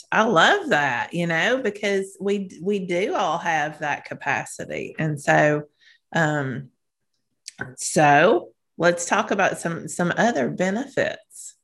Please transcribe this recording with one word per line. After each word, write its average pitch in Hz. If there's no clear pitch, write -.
I 208
love 240
that, 139
you 170
know, 180
because 196
we, 202
we 202
do 185
all 175
have 156
that 147
capacity. -
And 151
so, 151
um, 143
so 160
let's 175
talk 220
about 196
some, 165
some 175
other 233
benefits -